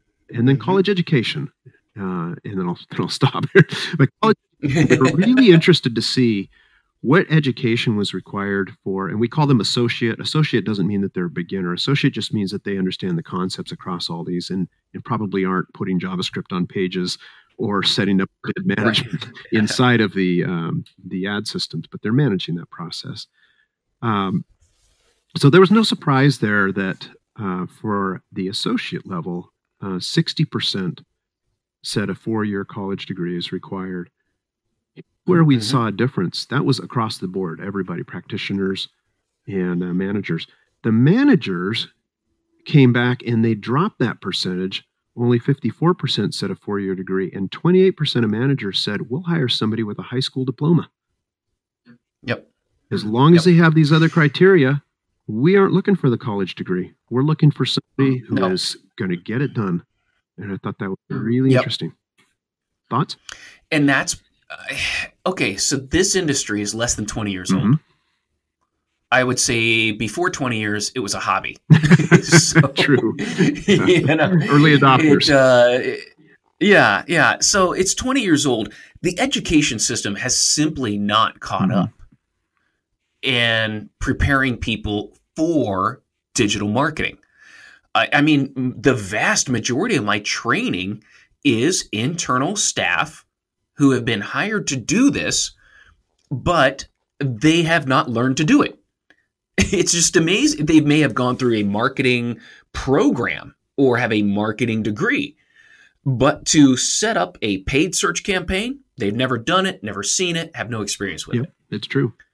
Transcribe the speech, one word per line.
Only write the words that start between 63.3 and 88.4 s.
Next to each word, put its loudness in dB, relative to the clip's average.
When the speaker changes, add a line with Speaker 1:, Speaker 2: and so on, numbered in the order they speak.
Speaker 2:
And 4
that's, 0
uh, -12
okay, 0
so -2
this 0
industry -2
is -6
less -2
than -6
twenty -4
years -4
Speaker 1:
Mm-hmm. 2
Speaker 2:
old. 4
I 4
would -2
say 2
before -4
twenty -4
years, -4
it -6
was -4
a -8
hobby. -4
<laughs> -
Speaker 1:
<laughs> 4
Speaker 2:
So, 4
Speaker 1:
True. 2
Speaker 2:
<laughs> -10
you 2
know, 2
Speaker 1:
Early 6
adopters. 4
Speaker 2:
it, 6
uh, 6
it, -4
yeah, 6
yeah. 2
So 2
it's 0
twenty -2
years 2
old. -2
The -2
education 0
system -4
has -2
simply -2
not 0
caught -2
Speaker 1:
Mm-hmm. 0
Speaker 2:
up. 0
And 0
preparing 0
people -4
for -2
digital 0
marketing. -2
I, 2
I 4
mean, 2